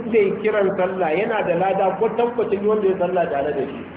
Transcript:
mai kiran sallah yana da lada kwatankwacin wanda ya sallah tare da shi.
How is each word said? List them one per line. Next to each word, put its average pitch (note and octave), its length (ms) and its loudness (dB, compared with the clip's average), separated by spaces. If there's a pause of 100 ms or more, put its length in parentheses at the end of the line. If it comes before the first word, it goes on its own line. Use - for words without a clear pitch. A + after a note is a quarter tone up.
mai G#3 340 2
kiran G#3 380 0
sallah F#3 360 0
yana G#3 320 0
da E3+ 140 0
lada F#3+ 400 0
kwatankwacin A3 680 0
wanda G#3 240 2
ya F#3 100 2
sallah F3 300 0
tare C#3+ 240 -2
da C#3 140 -4
shi. - 160 -8 (160)